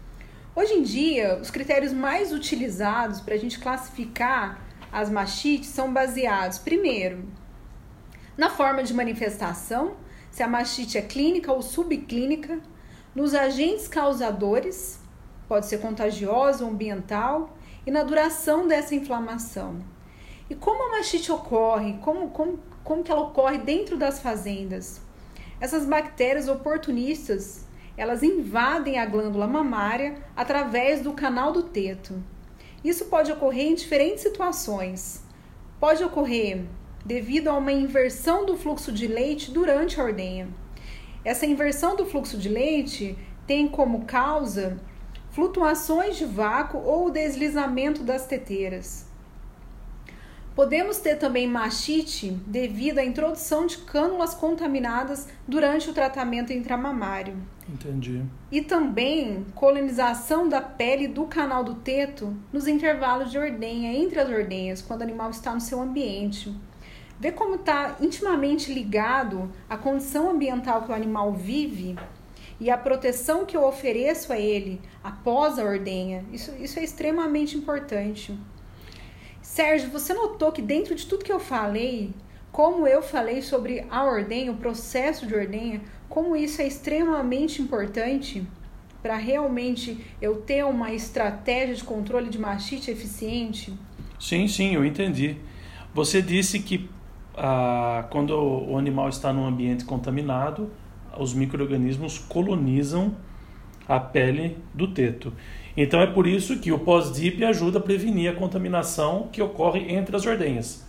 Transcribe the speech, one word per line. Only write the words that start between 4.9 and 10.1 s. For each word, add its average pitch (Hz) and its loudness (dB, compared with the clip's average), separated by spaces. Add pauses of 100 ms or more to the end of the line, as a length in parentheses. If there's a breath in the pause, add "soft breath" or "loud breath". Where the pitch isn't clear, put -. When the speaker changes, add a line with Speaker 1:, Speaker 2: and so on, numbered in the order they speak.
Speaker 1:
as 208 0
mastites 214 0
são 262 -2
baseados, 233 2
primeiro, 226 0 (1120 loud breath)
na 320 4
forma 269 2
de 240 -2
manifestação, 226 -2 (360 loud breath)